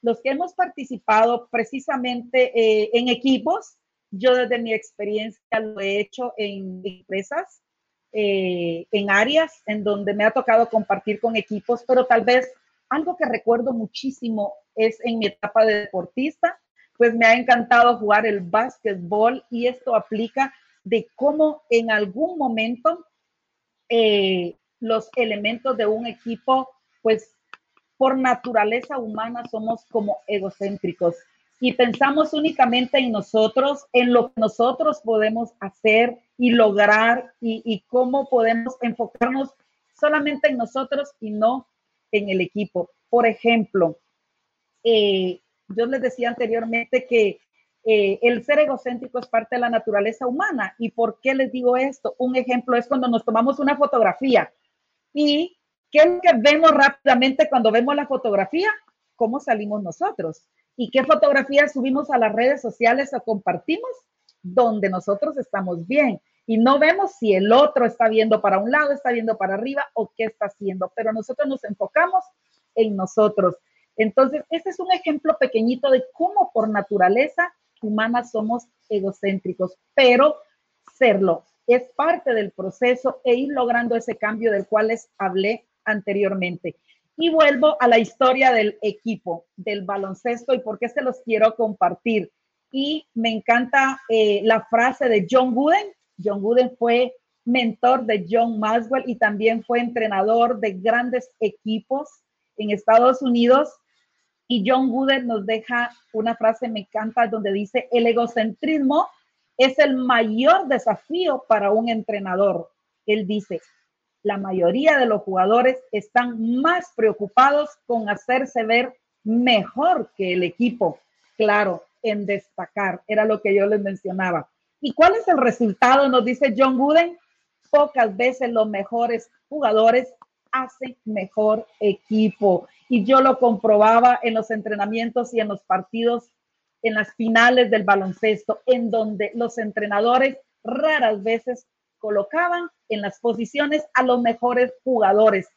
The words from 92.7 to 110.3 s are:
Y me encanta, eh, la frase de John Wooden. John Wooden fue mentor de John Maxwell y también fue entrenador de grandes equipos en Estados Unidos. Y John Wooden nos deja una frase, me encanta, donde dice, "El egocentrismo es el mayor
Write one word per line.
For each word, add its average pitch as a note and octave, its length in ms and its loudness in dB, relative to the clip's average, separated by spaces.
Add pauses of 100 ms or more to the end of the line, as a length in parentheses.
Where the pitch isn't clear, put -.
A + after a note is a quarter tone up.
Y C#4+ 440 -6
me A3+ 160 -2
encanta, B3+ 680 -2 (100)
eh, G#3+ 340 2
la A3 220 2
frase B3 440 0
de G3+ 200 2
John B3+ 260 2
Wooden. E4 320 2 (360)
John G3+ 200 -4
Wooden B3 340 0
fue B3 380 0 (300)
mentor B3 600 0
de G#3 240 -2
John A3+ 300 0
Maxwell A3+ 480 -2
y A#3+ 80 -6
también A3 480 0
fue A#3+ 160 -2
entrenador A3+ 800 0
de G#3 140 -4
grandes A#3+ 640 -2
equipos A3 720 -4 (480)
en G#3+ 120 -6
Estados A#3+ 540 4
Unidos. B3 500 2 (720)
Y A3 220 -2
John C4 220 2
Wooden C4 360 -2
nos G#3+ 180 -4
deja A#3+ 460 -4 (200)
una A3+ 240 -4
frase, A3+ 320 0
me G#3+ 140 -8
encanta, A3 440 -4
donde G3+ 280 -4
dice, G#3 360 -4
"El A#3 160 2
egocentrismo A#3+ 1000 0 (500)
es C4+ 220 2
el C#4 160 4
mayor B3+ 720 2